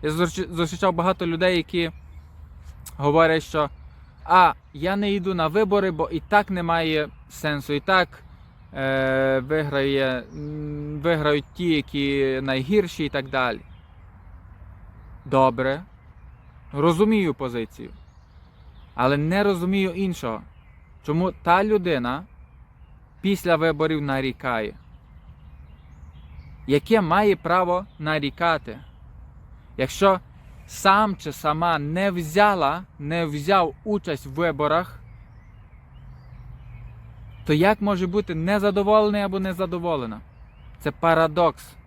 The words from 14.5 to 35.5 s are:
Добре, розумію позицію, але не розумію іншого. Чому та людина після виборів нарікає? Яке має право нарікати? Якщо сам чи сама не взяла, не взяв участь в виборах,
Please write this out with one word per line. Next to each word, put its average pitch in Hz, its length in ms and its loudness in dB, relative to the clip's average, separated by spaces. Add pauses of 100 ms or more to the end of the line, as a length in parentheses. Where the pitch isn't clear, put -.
Добре, 131 580 2 (880)
розумію 170 600 2
позицію, 120 560 -8 (1080)
але 135 220 2
не 170 260 0
розумію 190 460 0
іншого. 170 520 -6 (640)
Чому 170 260 0
та 180 320 2
людина 170 600 0 (1000)
після 180 340 2
виборів 156 460 0
нарікає? 131 720 -4 (1900)
Яке 147 340 2
має 190 340 2
право 180 500 0 (140)
нарікати? 151 800 -2 (1000)
Якщо 180 420 2 (480)
сам 196 480 2
чи 151 160 -10
сама 160 480 0
не 175 320 -2
взяла, 175 720 2 (160)
не 165 260 -4
взяв 151 580 0
участь 190 420 -4
в 139 40 -12
виборах, 151 720 -2 (2500)